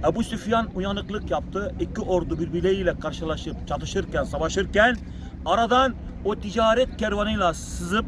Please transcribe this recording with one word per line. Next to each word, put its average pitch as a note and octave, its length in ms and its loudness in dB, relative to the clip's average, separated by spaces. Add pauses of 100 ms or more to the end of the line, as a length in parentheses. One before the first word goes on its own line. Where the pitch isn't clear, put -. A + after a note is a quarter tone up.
(100)
Ebu A3 140 0
Süfyan A3+ 500 0
uyanıklık G3 560 -4
yaptı. F3+ 500 -2
İki - 200 -4
ordu E3+ 380 0
birbirleriyle E3+ 600 2
karşılaşıp, D#3+ 680 -6
çatışırken, D#3 560 -2
savaşırken F#3+ 720 2 (500)
aradan A#3 480 4 (300)
o G#3 120 0
ticaret A3+ 600 2
kervanıyla G#3 580 2
sızıp F3+ 540 -2